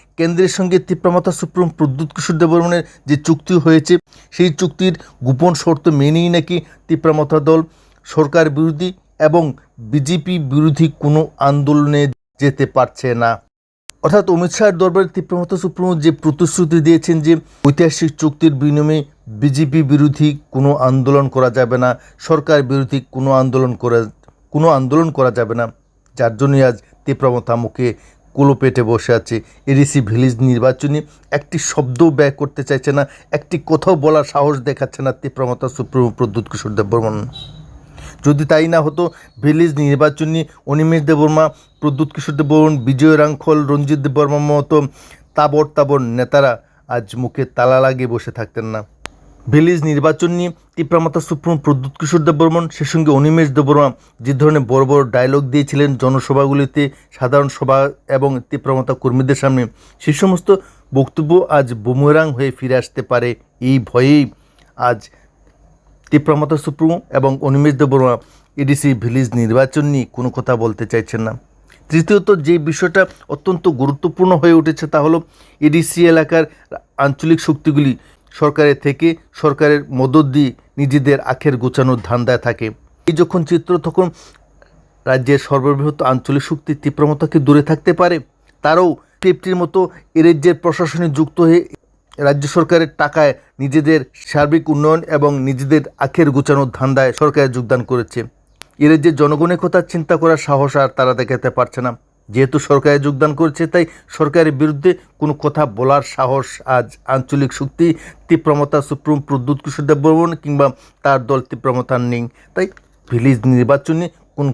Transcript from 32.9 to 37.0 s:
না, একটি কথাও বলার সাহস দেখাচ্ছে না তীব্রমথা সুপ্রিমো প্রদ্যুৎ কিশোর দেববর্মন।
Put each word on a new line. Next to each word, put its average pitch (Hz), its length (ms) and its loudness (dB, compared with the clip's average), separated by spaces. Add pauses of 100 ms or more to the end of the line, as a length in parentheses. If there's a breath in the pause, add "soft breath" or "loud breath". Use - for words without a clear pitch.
না, 143 120 0 (280 loud breath)
একটি - 240 -6 (100)
কথাও 160 300 2
বলার 151 360 2
সাহস 143 320 0
দেখাচ্ছে 131 380 -6
না 135 120 -2
তীব্রমথা 127 560 -6
সুপ্রিমো 123 420 -2
প্রদ্যুৎ 110 360 -4
কিশোর - 280 -10
দেববর্মন। 107 420 -2 (1080 loud breath)